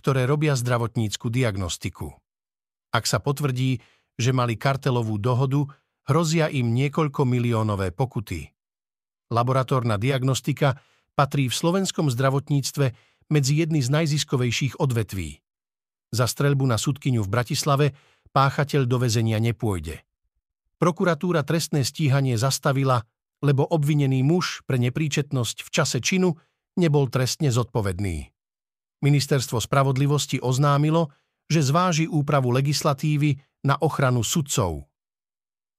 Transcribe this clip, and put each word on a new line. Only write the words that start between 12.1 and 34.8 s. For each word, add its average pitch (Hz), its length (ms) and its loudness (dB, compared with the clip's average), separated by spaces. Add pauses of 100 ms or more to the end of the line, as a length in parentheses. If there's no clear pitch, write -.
zdravotníctve 135 760 0 (440)
medzi 147 320 2
jedny 160 220 0
z 120 80 -2
najziskovejších 143 880 -2
odvetví. 101 580 -2 (760)
Za 120 140 0
streľbu 139 400 0
na 117 160 0
sudkyňu 127 400 0
v 98 80 -4
Bratislave 135 580 0 (460)
páchateľ 139 560 2
do 127 80 2
väzenia 113 400 2
nepôjde. 104 640 -2 (800)
Prokuratúra 170 640 0
trestné 151 400 0
stíhanie 135 500 2
zastavila, 135 680 0 (400)
lebo 139 240 2
obvinený 143 560 2
muž 170 400 0
pre 131 160 0
nepríčetnosť 139 840 -2
v - 60 -20
čase 139 320 -2
činu 185 340 2 (400)
nebol 147 320 2
trestne 127 460 -2
zodpovedný. 98 760 -2 (720)
Ministerstvo 139 600 2
spravodlivosti 139 800 0
oznámilo, 147 680 2 (400)
že 151 160 2
zváži 160 400 2
úpravu 143 480 0
legislatívy 143 840 0 (280)
na 139 160 2
ochranu 131 440 0
sudcov. 90 600 -2 (920)